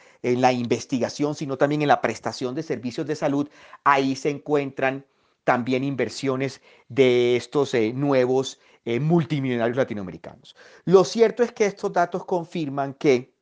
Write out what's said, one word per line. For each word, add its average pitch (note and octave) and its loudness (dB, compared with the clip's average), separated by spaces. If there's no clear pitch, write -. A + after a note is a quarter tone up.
en B2 0
la B2+ 4
investigación, A#2+ -2
sino C3+ -6
también D3+ 2
en D3 2
la B2+ 4
prestación A#2+ -6
de D#3 -6
servicios C3 -6
de D3 -4
salud, C#3+ -2
ahí C#3 2
se D3 -4
encuentran C#3 -2
también B2+ 0
inversiones C3 -4
de B2 4
estos, C3 0
eh, A2+ 2
nuevos, C3 0
eh, A#2 -2
multimillonarios C3+ 0
latinoamericanos. G2+ -6
Lo F3+ 8
cierto A3 2
es A3+ -2
que - 0
estos G3 -6
datos F3 -2
confirman C#3+ -4
que B2+ 2